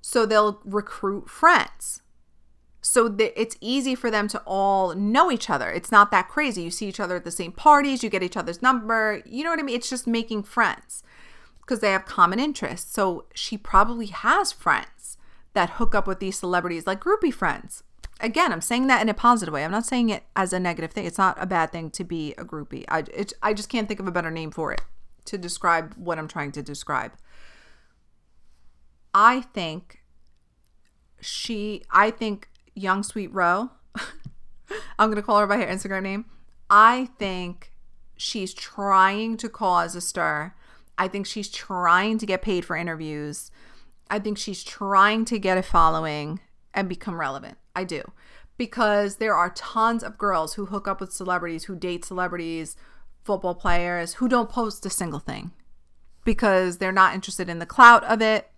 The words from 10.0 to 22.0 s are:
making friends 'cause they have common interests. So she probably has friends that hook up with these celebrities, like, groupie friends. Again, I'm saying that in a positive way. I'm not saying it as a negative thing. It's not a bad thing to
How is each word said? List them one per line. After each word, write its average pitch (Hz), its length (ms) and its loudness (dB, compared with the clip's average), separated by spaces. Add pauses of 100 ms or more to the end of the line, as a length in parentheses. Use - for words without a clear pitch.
making 226 340 -2
friends - 600 -2 (640)
'cause 233 140 -2
they 202 100 2
have 190 140 -2
common 190 340 2
interests. 262 520 -6
So 190 340 -2 (100)
she - 240 -8
probably 220 480 2
has 262 440 0
friends - 680 -4 (340)
that 175 180 0
hook - 220 4
up 190 140 2
with 190 120 -4
these 190 200 -6
celebrities, 175 480 -2
like, 196 160 -4
groupie 370 280 2
friends. - 520 -4 (360)
Again, 247 320 0
I'm 170 100 -6
saying 247 240 0
that 262 160 4
in 220 80 0
a 208 60 -2
positive 220 360 2
way. 147 140 -2
I'm 170 60 -4
not 220 160 -2
saying 240 220 0
it - 140 -4 (120)
as 190 180 0
a 185 60 -2
negative 165 320 -4
thing. 196 140 -6
It's 170 120 -6
not 185 240 2
a 190 60 -4
bad 170 240 0
thing 165 200 -10
to - 120 -8